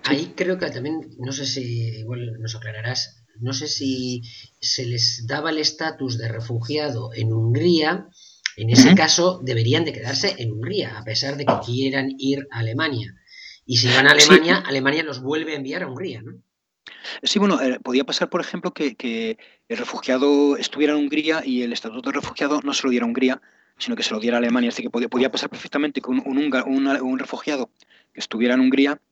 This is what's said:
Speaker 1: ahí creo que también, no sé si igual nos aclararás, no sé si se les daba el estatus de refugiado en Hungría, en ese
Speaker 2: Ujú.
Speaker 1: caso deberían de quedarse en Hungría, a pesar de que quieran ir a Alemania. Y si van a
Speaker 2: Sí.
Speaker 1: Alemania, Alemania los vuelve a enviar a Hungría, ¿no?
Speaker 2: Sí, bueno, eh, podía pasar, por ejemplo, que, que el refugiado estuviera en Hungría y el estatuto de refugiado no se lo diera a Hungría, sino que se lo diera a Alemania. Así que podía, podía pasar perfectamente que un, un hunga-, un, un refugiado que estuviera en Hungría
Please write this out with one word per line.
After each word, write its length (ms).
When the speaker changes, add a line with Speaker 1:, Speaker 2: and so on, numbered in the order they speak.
Speaker 1:
ahí 300
creo 240
que 120
también, 300
no 140
sé 120
si 540
igual 420
nos 160
aclararás, 680
no 140
sé 160
si 540
se 260
les 400
daba 240
el 80
estatus 580
de 120
refugiado 880
en 200
Hungría, 720
en 140
ese 180
Speaker 2:
Ujú. 80
Speaker 1:
caso 480
deberían 400
de 80
quedarse 460
en 140
Hungría, 440
a 80
pesar 320
de 80
que 80
quieran 500
ir 340
a 100
Alemania. 540
Y 100
si 120
van 180
a 120
Speaker 2:
Sí. 120
Speaker 1:
Alemania, 340
Alemania 380
los 180
vuelve 320
a 40
enviar 260
a 60
Hungría, 340
¿no? 180
Speaker 2:
Sí, 160
bueno, 220
eh, 220
podía 220
pasar, 260
por 100
ejemplo, 320
que, 220
que 440
el 80
refugiado 800
estuviera 380
en 60
Hungría 440
y 180
el 100
estatuto 380
de 60
refugiado 460
no 100
se 120
lo 60
diera 140
a 40
Hungría, 340
sino 180
que 60
se 120
lo 60
diera 160
a 20
Alemania. 320
Así 120
que 80
podía, 180
podía 220
pasar 200
perfectamente 500
que 100
un, 140
un 140
hunga-, 280
un, 200
un 320
refugiado 520
que 60
estuviera 340
en 60
Hungría 400